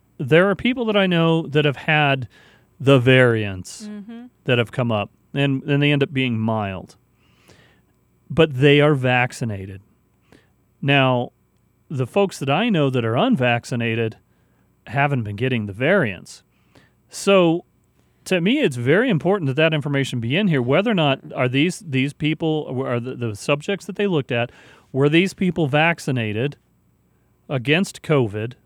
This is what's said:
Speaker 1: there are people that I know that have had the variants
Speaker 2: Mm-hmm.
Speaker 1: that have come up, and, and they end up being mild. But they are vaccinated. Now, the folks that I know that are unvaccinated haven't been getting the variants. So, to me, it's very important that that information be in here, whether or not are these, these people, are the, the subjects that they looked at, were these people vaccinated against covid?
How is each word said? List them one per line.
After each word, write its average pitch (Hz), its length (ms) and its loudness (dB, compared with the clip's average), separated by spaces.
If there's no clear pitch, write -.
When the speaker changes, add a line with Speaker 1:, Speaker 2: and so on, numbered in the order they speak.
Speaker 1:
there 165 300 4
are 196 60 2
people 247 320 -2
that 208 100 0
I 196 100 2
know 165 420 2
that 147 160 0
have 143 120 0
had 143 520 0
the 135 180 6
variants 117 920 2
Speaker 2:
Mm-hmm. 226 380 -16
Speaker 1:
that 123 140 2
have 117 140 -2
come 120 180 -2
up, 104 200 -2
and, 139 300 0
and 143 200 0
they 147 100 2
end 139 100 2
up 135 100 -4
being 127 260 -2
mild. 104 580 -4
But 151 260 -4
they 143 260 2
are 151 140 2
vaccinated. 120 880 -4
Now, 131 500 2
the 131 180 -4
folks 196 340 0
that 135 100 -2
I 196 180 2
know 151 220 2
that 123 140 0
are 113 120 0
unvaccinated 120 1000 0
haven't 139 340 0
been 104 140 -8
getting 120 300 -2
the 101 60 -8
variants. 127 720 -2
So, 175 560 2
to 185 160 0
me, 240 200 2
it's 156 160 0
very 156 320 2
important 185 380 0
that 131 80 -2
that 160 180 2
information 139 460 -2
be 117 180 -2
in 208 120 2
here, 143 120 2
whether 156 300 0
or 214 40 2
not 147 260 2
are 127 140 0
these, 143 380 0
these 135 260 -2
people, 151 720 -4
are 123 160 -4
the, 127 140 -10
the 117 220 -6
subjects 147 500 -8
that 196 100 -12
they 208 100 -2
looked 156 260 -2
at, 120 180 -4
were 139 160 2
these 175 240 2
people 175 360 -2
vaccinated 135 880 -2
against 147 540 -2
covid? 120 520 -2